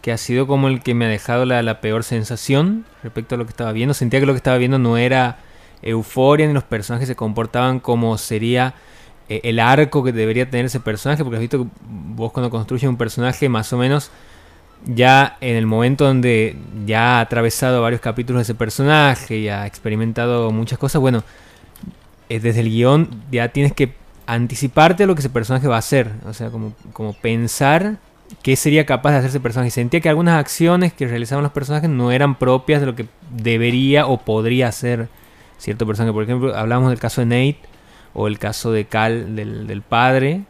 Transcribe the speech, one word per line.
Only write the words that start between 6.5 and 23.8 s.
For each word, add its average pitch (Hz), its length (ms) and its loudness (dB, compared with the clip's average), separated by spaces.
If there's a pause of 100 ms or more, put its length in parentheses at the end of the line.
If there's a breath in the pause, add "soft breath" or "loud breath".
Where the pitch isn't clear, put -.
los 139 100 0
personajes 120 460 -6
se 127 80 -6
comportaban 120 640 -2
como 117 360 0
sería, 120 580 -2 (540 loud breath)
eh, 110 140 -6
el 117 160 0
arco 135 460 4
que 127 80 0
debería 113 360 0
tener 123 180 -2
ese 127 120 -4
personaje, 135 460 -2
porque 120 120 -4
has 110 40 -4
visto 123 240 -2
que 120 40 -8 (200)
vos 110 420 -8
cuando 123 180 -4
construyes 117 400 -2
un 123 80 0
personaje, 123 520 -2
más 110 240 -2
o 127 40 -2
menos... 135 360 0 (760 loud breath)
Ya 127 540 4
en 123 160 -2
el 113 100 0
momento 120 380 2
donde 120 520 2 (300)
ya 113 320 4
ha - 20 6
atravesado 120 640 0
varios 117 180 0
capítulos 123 400 -4
de - 40 -2
ese 110 100 -4
personaje 135 840 2
y 107 120 -4
ha 101 180 -6
experimentado 113 840 -2
muchas 113 260 -4
cosas, 143 220 0
bueno, 127 240 2 (1040 loud breath)
eh, 117 100 -4
desde 113 220 0
el 113 100 0
guión 127 380 4 (240)
ya 117 160 -2
tienes 139 240 0
que 135 220 -2 (320)